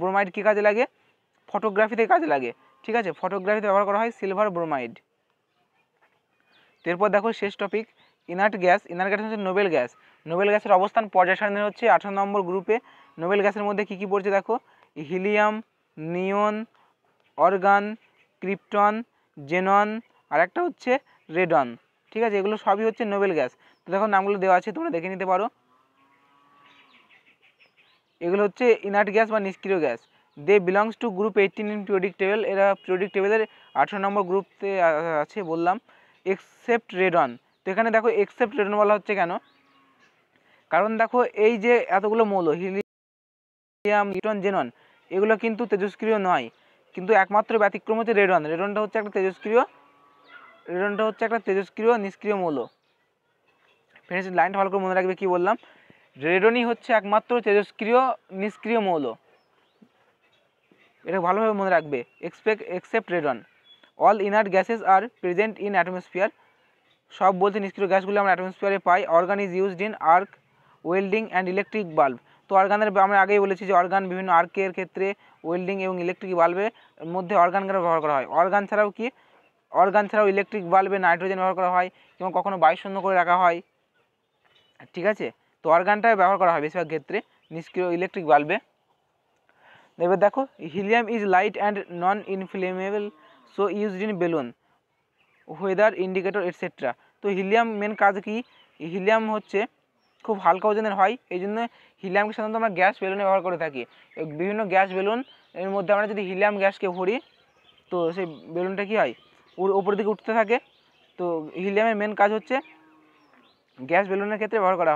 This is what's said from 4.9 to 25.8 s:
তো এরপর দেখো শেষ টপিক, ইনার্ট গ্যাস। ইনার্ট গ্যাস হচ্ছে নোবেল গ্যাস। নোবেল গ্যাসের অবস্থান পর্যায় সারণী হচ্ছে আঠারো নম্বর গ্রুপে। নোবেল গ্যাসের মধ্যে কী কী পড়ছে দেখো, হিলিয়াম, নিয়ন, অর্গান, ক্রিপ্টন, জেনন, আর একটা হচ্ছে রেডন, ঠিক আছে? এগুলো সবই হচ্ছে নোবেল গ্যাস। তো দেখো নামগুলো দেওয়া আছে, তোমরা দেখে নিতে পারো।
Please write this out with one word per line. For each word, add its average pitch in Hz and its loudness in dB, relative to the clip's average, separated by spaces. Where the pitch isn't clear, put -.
তো - -16
এরপর 185 2
দেখো 208 0
শেষ 202 -4
টপিক, 208 -4
ইনার্ট 202 0
গ্যাস। 180 4
ইনার্ট 185 -4
গ্যাস 208 -2
হচ্ছে 220 -8
নোবেল 196 0
গ্যাস। 123 0
নোবেল 190 0
গ্যাসের 208 2
অবস্থান 202 0
পর্যায় 185 4
সারণী 208 -2
হচ্ছে 208 -4
আঠারো 202 0
নম্বর 202 0
গ্রুপে। 196 -2
নোবেল 190 0
গ্যাসের 208 -2
মধ্যে 208 -2
কী 202 -10
কী 208 -8
পড়ছে 196 0
দেখো, 220 -2
হিলিয়াম, 208 0
নিয়ন, 202 -2
অর্গান, 196 2
ক্রিপ্টন, 202 0
জেনন, 196 2
আর 147 2
একটা 185 -4
হচ্ছে 254 -4
রেডন, 160 2
ঠিক 220 -4
আছে? 208 -2
এগুলো 208 -2
সবই 214 2
হচ্ছে 220 -4
নোবেল 196 0
গ্যাস। 127 0
তো - -20
দেখো 196 0
নামগুলো 196 0
দেওয়া 190 4
আছে, 196 -6
তোমরা 330 -6
দেখে 170 -6
নিতে 190 -6
পারো। 190 0